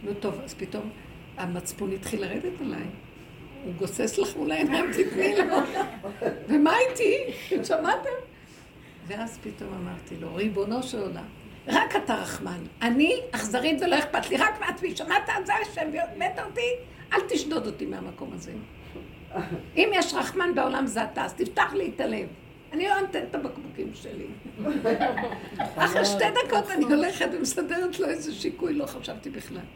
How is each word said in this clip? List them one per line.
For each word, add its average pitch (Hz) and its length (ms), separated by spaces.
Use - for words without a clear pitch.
"נו 202 100
טוב", 202 320
אז - 80
פתאום 214 360
המצפון 180 540
התחיל 196 300
לרדת 214 400
עליי. 180 240
"הוא 180 80
גוסס 208 440
לך - 200
מול 302 140
העיניים, 320 420
תתני 381 420
לו." - 200
"ומה 302 260
איתי? - 280
שמעתם?" 339 460
ואז 220 360
פתאום 202 300
אמרתי 180 480
לו, 165 140
"ריבונו 208 480
של 254 160
עולם, 175 260
רק - 280
אתה - 200
רחמן, 180 480
אני 269 320
אכזרית 247 500
ולא 339 180
אכפת - 300
לי, 320 80
רק 427 220
מעצמי, 349 360
שמעת? 370 340
זה 403 80
השם, 427 340
הבאת - 300
אותי, 403 160
אל - 60
תשדוד 302 380
אותי 214 180
מהמקום 185 480
הזה. 87 180
אם 403 160
יש 359 200
רחמן 349 420
בעולם 262 320
זה 220 160
אתה, 269 220
אז - 80
תפתח - 400
לי 370 220
את - 60
הלב." 214 260
אני 320 140
לא 403 60
אתן - 100
את - 60
הבקבוקים - 580
שלי. - 320
אחרי - 300
שתי 403 180
דקות 415 260
אני 320 120
הולכת 320 500
ומסדרת 339 680
לו 180 80
איזה 302 260
שיקוי, - 400
לא - 120
חשבתי - 440
בכלל. - 320